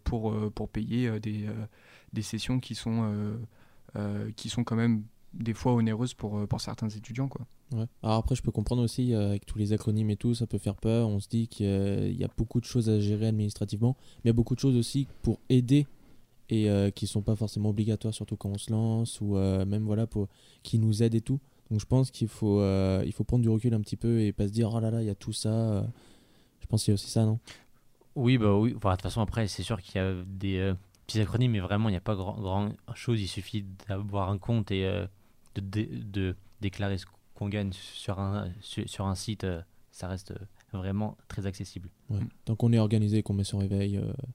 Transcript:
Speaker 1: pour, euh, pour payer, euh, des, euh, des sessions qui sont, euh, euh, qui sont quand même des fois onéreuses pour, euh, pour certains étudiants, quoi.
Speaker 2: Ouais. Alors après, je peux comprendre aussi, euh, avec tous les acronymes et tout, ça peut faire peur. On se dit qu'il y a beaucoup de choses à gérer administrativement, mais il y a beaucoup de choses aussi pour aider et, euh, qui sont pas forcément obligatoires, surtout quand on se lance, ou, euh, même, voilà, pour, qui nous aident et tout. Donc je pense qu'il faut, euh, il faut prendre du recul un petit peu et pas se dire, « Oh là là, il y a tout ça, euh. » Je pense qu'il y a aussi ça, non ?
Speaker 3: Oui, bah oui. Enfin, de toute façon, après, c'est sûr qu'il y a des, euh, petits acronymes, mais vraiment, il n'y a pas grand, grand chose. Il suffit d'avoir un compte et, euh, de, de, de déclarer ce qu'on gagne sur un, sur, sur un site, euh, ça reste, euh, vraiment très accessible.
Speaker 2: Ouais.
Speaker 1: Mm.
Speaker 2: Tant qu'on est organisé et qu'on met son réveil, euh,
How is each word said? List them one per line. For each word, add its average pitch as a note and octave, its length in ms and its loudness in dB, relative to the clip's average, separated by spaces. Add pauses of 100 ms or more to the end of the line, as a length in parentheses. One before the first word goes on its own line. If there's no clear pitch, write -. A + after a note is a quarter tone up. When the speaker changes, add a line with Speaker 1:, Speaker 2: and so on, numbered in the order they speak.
Speaker 1:
pour, A2 280 -2
euh, G#2+ 180 -2
pour G#2 200 -8
payer, A2+ 380 -2
euh, A2 120 -2
des, G#2+ 260 -4
euh, G#2+ 200 -6 (480)
des A2+ 80 -2
sessions A#2+ 400 -2
qui A#2 140 -10
sont, A2+ 280 -2
euh, G#2 320 -2 (640)
euh, G#2 400 -4
qui - 100 -10
sont - 160 -2
quand A2+ 140 0
même A2+ 260 2 (300)
des A#2 200 -4
fois B2+ 200 0
onéreuses A2+ 400 0
pour, G#2 240 -6
euh, G#2 100 -2
pour - 140 -4
certains G#2+ 280 -6
étudiants, A#2 380 -6
quoi. C3 180 -10 (280)
Speaker 2:
Ouais. A2+ 120 -2 (160)
Alors A2 160 2
après, A2+ 180 2
je - 80 -4
peux A#2 80 0
comprendre B2 300 0
aussi, B2 320 2
euh, G#2 160 2
avec G2+ 160 -2
tous - 120 -8
les G#2 160 2
acronymes G#2+ 380 2
et G#2 40 2
tout, A#2+ 200 2
ça A2+ 120 -2
peut G#2 100 -2
faire G2 180 -2
peur. A2+ 340 2
On G2+ 100 0
se F#2+ 80 -6
dit A2+ 220 0
qu'il G2 680 0
y F#2+ 80 -2
a G2 140 0
beaucoup A#2 240 0
de - 40 -16
choses A2+ 240 2
à G#2+ 100 6
gérer G#2 280 2
administrativement, G#2+ 720 0
mais - 260 -20
il - 20 6
y - 20 8
a A#2 40 6
beaucoup A#2 220 2
de - 40 -4
choses C3+ 180 4
aussi C3 300 0 (140)
pour A2 180 2 (100)
aider B2+ 380 6 (640)
et, G#2+ 200 4
euh, G2+ 220 6
qui - 160 -4
sont G#2 160 0
pas A2 120 2
forcément G#2 340 0
obligatoires, G#2+ 440 0
surtout G#2+ 220 -6
quand G2+ 140 -6
on G2 100 -2
se - 100 -8
lance, A2+ 520 0
ou, G2+ 160 2
euh, F#2+ 280 4
même, G#2 200 0
voilà, G#2+ 200 2
pour, G#2 220 -2 (340)
qui - 160 -2
nous A2 240 4
aident A2+ 140 4
et A2+ 60 2
tout. C3 180 -2 (320)
Donc G#2+ 80 0
je - 60 -4
pense B2+ 260 2
qu'il - 160 -4
faut, G2+ 320 2
euh, F#2+ 480 2
il - 60 -4
faut - 100 -4
prendre A#2+ 180 2
du A2+ 80 4
recul A2 240 2
un A2 80 2
petit - 160 -6
peu A#2 220 2
et G#2 140 2
pas G#2 140 0
se G2 40 -4
dire, « A2 220 2
Oh A#2 60 -2
là A2 120 0
là, A#2 100 0
il A2 60 -2
y - 20 0
a G2+ 60 -2
tout - 180 -8
ça, - 160 -2
euh. » A2 340 2 (760)
Je - 80 -12
pense - 160 2
qu'il - 80 4
y - 20 4
a - 20 4
aussi - 140 -4
ça, A2+ 160 2
non ? A2 140 2 (760)
Speaker 3:
Oui, B2+ 220 4
bah G#2+ 180 6
oui. A2+ 220 4
Enfin, G#2+ 140 2
de F#2 40 4
toute F#2+ 80 -4
façon, F#2+ 180 -2
après, G#2+ 260 0
c'est F#2 160 -6
sûr G2+ 180 -4
qu'il - 140 -12
y F#2+ 80 2
a F#2+ 100 0 (120)
des, F#2+ 340 -2
euh, F#2+ 140 2 (340)
petits A2 120 0
acronymes, A2 320 2
mais G#2+ 80 2
vraiment, G2+ 300 2
il - 20 2
n'y F2+ 60 0
a E2+ 40 -4
pas A2 140 -2
grand, G2 240 -6
grand G2+ 320 -2 (240)
chose. A2+ 260 -2
Il F#2+ 60 -4
suffit G2+ 380 -8 (220)
d'avoir G2 420 -4
un G2+ 80 0
compte A2 340 -2
et, F#2+ 140 0
euh, F#2 200 -2 (500)
de, G#2 60 -4
de, G2 260 -2 (160)
de F#2+ 320 -2 (260)
déclarer G2 360 -2
ce F#2 80 -10 (300)
qu'on G#2 140 -4
gagne G2 240 -2
sur - 460 -8
un, G2 300 -4 (120)
sur, - 260 -8
sur G2+ 180 -6
un F#2+ 100 0
site, - 280 -6
euh, F2 180 -4 (300)
ça - 160 -10
reste, F#2 240 -8
euh, F#2 60 -10 (400)
vraiment G2 400 -4 (100)
très - 180 -8
accessible. F#2+ 440 -8 (200)
Speaker 2:
Ouais. G2+ 120 -2
Speaker 1:
Mm. A#2 80 -4 (160)
Speaker 2:
Tant A2 100 0
qu'on A#2 160 4
est A#2 80 6
organisé G#2+ 380 4
et G#2 60 2
qu'on G#2 100 -2
met G2 100 2
son G2+ 140 -2
réveil, G2 400 0
euh, G#2 160 -2 (220)